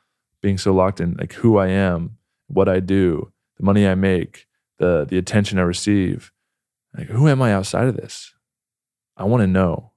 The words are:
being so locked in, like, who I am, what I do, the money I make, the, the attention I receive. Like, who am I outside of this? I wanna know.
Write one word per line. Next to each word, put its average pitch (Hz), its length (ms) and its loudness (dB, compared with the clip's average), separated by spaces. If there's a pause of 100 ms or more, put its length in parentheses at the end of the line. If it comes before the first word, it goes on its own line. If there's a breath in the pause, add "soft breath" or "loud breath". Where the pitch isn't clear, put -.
(420)
being 98 160 -2
so 101 160 -2
locked 95 260 0
in, 85 140 -4
like, - 180 -10
who 113 240 2
I 95 120 2
am, 92 500 -2 (280)
what 95 220 0
I 92 100 2
do, 92 540 0 (240)
the - 80 -8
money 101 220 4
I 95 80 2
make, 95 520 -2 (320)
the, 82 300 0
the 92 80 -2
attention 95 420 -2
I 90 40 2
receive. 90 680 -2 (680)
Like, 82 120 -12
who 120 180 2
am 135 140 4
I 120 120 2
outside 101 360 0
of 107 80 -4
this? - 380 -16 (840)
I - 80 -8
wanna 110 220 2
know. 92 500 0